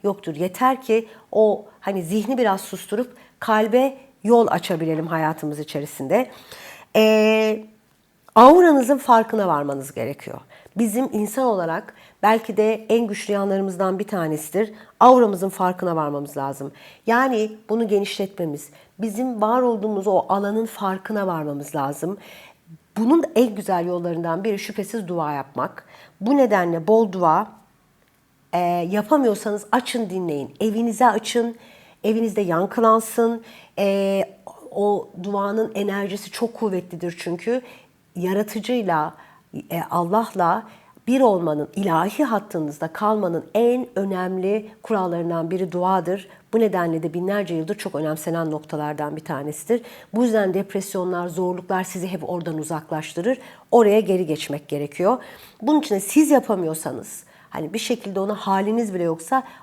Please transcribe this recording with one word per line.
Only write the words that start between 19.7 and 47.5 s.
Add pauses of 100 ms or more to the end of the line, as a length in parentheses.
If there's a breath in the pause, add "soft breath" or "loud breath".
o
alanın
farkına
varmamız
lazım. (800 loud breath)
Bunun (120)
en
güzel
yollarından
biri
şüphesiz
dua
yapmak. (360 loud breath)
Bu
nedenle
bol
dua, (1080)
e, (320)
yapamıyorsanız
açın
dinleyin.
Evinize
açın, (480 loud breath)
evinizde
yankılansın. (360 loud breath)
E, (480)
o (140)
duanın
enerjisi
çok
kuvvetlidir
çünkü. (540 loud breath)
Yaratıcıyla, (560 loud breath)
e,
Allah'la (440 loud breath)
bir
olmanın,
ilahi
hattınızda
kalmanın (100)
en (100)
önemli (120 loud breath)
kurallarından
biri
duadır. (240 loud breath)
Bu
nedenle
de
binlerce